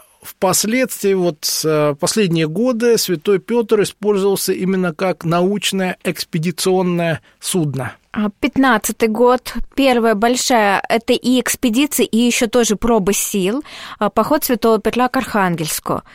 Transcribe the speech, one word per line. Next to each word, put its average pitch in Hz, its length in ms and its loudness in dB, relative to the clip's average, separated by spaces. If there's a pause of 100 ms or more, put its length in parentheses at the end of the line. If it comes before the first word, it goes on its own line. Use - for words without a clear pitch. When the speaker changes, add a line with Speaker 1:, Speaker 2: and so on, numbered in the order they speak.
(220)
Speaker 1:
впоследствии, 202 920 -2
вот, 175 340 -2 (180)
э, 151 360 2
последние 165 480 0
годы 233 480 0
Святой 185 420 0
Петр 220 440 0
использовался 196 720 0
именно 185 400 -2
как 185 300 -4
научное 185 760 -2
экспедиционное 175 1200 -2 (200)
судно? 135 520 -4 (240)
Speaker 2:
А, 208 220 -2
пятнадцатый 240 720 0
год, 240 460 2 (200)
первая 240 400 4
большая, 220 720 2
это 233 260 0
и 254 260 2
экспедиция, 247 640 0
и - 100 -2
еще 240 300 2
тоже 226 300 2
проба 214 360 2
сил. 202 520 -2 (340)
А, 208 100 0
поход 254 360 0
Святого 226 340 2
Петра 220 300 0
к 254 80 -6
Архангельску. 180 840 -2 (120)